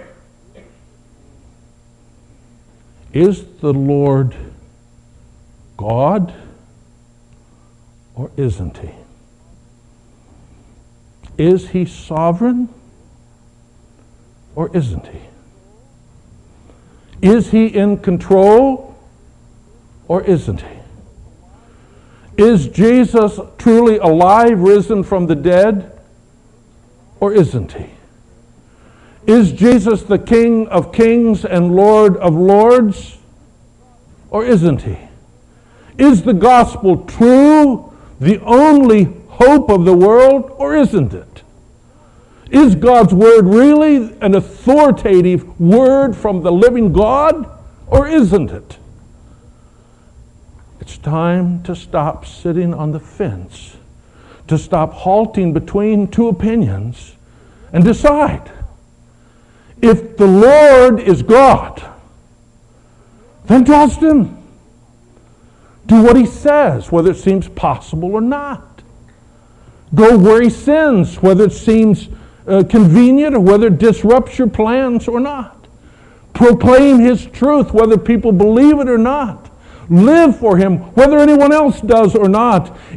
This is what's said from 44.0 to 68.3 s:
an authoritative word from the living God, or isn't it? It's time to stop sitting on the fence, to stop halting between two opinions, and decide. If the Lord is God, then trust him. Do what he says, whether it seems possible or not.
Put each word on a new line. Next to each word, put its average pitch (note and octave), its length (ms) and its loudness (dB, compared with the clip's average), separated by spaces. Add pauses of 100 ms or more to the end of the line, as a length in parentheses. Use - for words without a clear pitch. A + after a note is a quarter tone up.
an G3 160 -2
authoritative G3 1200 0
word B3+ 600 0
from F#3+ 260 -6
the F3 80 -2
living A3+ 400 0
God, C4+ 580 -2 (380)
or C#4 220 -2
isn't G3 420 0
it? - 260 -20 (2000)
It's - 140 -20
time F3 640 -6
to F3 120 -12
stop D3+ 520 -8
sitting F3 440 -6
on D3+ 200 -8
the D#3 80 -12
fence, - 760 -14 (720)
to D#3+ 80 -4
stop D#3 380 -6
halting G3 580 -4
between G3+ 560 -4
two A#3 200 -4
opinions, D#3+ 880 -6 (580)
and E3+ 100 0
decide. C4 680 -2 (1300)
If - 340 -2
the G3+ 120 0
Lord B3+ 720 4
is D#3 240 -2
God, B3 600 2 (1600)
then B3 200 2
trust D4 340 2
him. D4+ 380 -2 (1500)
Do A3 160 4
what A#3+ 140 4
he B3 100 4
says, C#4 640 -4
whether E3+ 180 0
it F3+ 80 -4
seems F#3+ 320 -4
possible E3 640 -8
or A3 80 -4
not. C#4 640 -10 (1120)